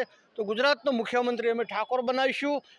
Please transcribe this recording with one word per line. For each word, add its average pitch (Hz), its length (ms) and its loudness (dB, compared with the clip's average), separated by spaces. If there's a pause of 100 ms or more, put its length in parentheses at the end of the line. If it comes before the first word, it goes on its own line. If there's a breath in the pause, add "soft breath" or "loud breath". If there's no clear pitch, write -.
(380 soft breath)
તો 220 60 -2
ગુજરાતનો 262 480 2
મુખ્યમંત્રી 240 580 0
અમે 233 140 0
ઠાકોર 214 380 -2
બનાવીશું 262 600 0 (160 soft breath)